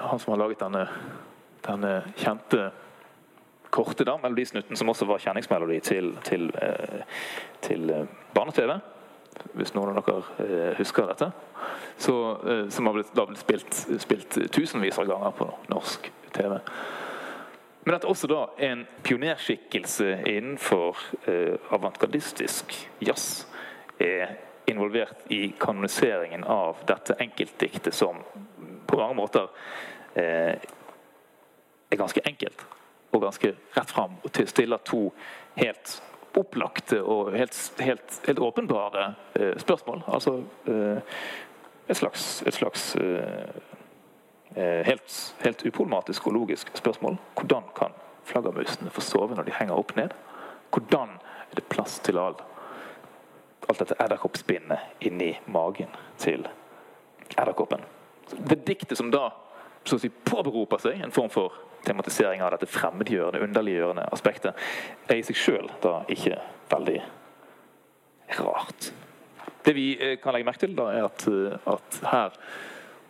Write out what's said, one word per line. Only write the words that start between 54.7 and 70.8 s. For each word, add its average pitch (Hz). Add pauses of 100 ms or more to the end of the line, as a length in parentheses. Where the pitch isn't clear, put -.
inni 90
magen 87 (280)
til - (920)
edderkoppen? - (680)
Det 151
diktet 190
som 120
da, 135 (560)
så -
å 117
si, 120
påberoper 120
seg 135
en 127
form 120
for 95 (320)
tematisering 95
av 90
dette -
fremmedgjørende, 90
underliggjørende 92
aspektet - (500)
er 117
i 113
seg -
selv - (100)
da 85 (120)
ikke - (340)
veldig 78 (1400)
rart. - (760)
Det 151
vi, 135
eh, 131
kan 135
legge 120
merke 120
til 190
da, 117